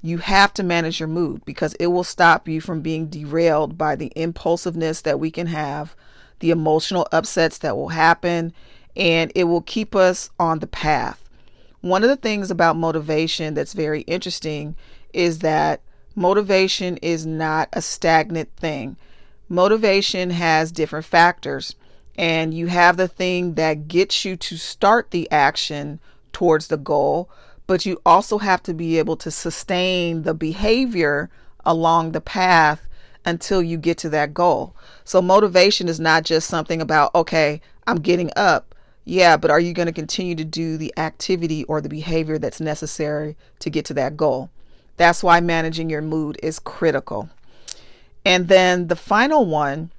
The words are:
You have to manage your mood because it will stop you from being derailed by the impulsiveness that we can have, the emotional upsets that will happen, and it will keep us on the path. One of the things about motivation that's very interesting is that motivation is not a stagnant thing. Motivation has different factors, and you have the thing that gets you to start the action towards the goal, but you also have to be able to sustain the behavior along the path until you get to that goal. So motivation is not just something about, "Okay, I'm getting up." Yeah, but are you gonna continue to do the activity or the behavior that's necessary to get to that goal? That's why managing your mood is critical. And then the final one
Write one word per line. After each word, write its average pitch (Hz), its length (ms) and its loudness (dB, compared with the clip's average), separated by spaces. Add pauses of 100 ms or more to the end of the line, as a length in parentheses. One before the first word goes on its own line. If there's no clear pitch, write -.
You 165 180 -6
have 196 340 2
to 196 100 -6
manage 170 380 -2
your 156 80 -6
mood 165 340 -4
because - 300 -4
it 170 140 -2
will 180 180 0
stop 165 420 2
you 160 140 -4
from 165 180 -6
being 160 280 -4
derailed 156 680 0
by 151 200 -2
the 143 180 -10
impulsiveness 165 840 -4
that 143 180 -2
we 160 100 -4
can 170 180 -8
have, 151 460 -8 (460)
the 165 120 2
emotional 160 600 2
upsets 165 460 0
that 135 180 -4
will 139 140 -6
happen, 165 640 2 (420)
and 165 400 2
it 180 80 2
will 170 160 2
keep - 380 -4
us 185 320 2 (100)
on 165 200 0
the 156 80 -8
path. 123 600 -4 (520)
One 185 200 0
of 233 80 6
the 285 60 4
things 208 340 -4
about 165 280 2
motivation 156 760 -2
that's 143 180 -4
very 156 300 -4
interesting 160 760 -8 (340)
is 170 280 0
that 156 420 0 (340)
motivation 190 840 2
is 165 240 -2
not 160 480 -2
a 156 80 -4
stagnant 160 720 0
thing. 135 400 -8 (540)
Motivation 196 800 2
has 165 420 2
different 156 360 -4
factors, 170 680 2 (420)
and 160 360 -2
you 170 140 -4
have 175 280 6
the 180 140 0
thing 180 460 -2
that 156 340 -2
gets 190 340 0
you 185 140 -6
to - 180 -10
start - 560 0
the 175 180 -4
action 147 680 0 (320)
towards 160 360 2
the 156 100 -4
goal, 147 520 -2 (380)
but 185 180 0
you 185 180 -4
also 185 360 4
have 196 240 0
to 180 100 -8
be 165 240 -2
able 156 180 0
to - 140 -10
sustain 175 920 -4
the 160 100 -2
behavior 180 960 0 (340)
along 165 500 2
the 160 60 -4
path 165 680 2 (360)
until 175 380 -2
you 165 160 -2
get 165 180 0
to - 140 -8
that 147 240 -2
goal. 175 420 0 (280)
So - 180 2
motivation 185 640 4
is 160 120 -4
not 160 240 4
just 160 240 0
something 160 340 -4
about, 151 320 2
"Okay, 160 480 2 (240)
I'm 170 140 0
getting 175 360 0
up." 185 380 2 (320)
Yeah, 175 320 6
but 156 140 2
are 151 80 6
you 175 140 -2
gonna 170 180 -2
continue 175 420 -6
to 160 100 -6
do 160 340 -6
the 156 200 -8
activity 160 680 -4
or 151 140 -2
the 151 100 -8
behavior 156 500 -4
that's 139 200 -6
necessary 151 800 -6 (220)
to - 100 -6
get 151 160 -4
to - 80 -10
that 131 240 -4
goal? 131 320 0 (480)
That's 170 240 4
why 170 180 6
managing 165 520 -2
your 151 100 -4
mood 156 400 -4
is 156 160 -4
critical. 139 720 -4 (960)
And 180 220 2
then 180 400 6
the 170 80 0
final 254 500 2
one 156 540 -4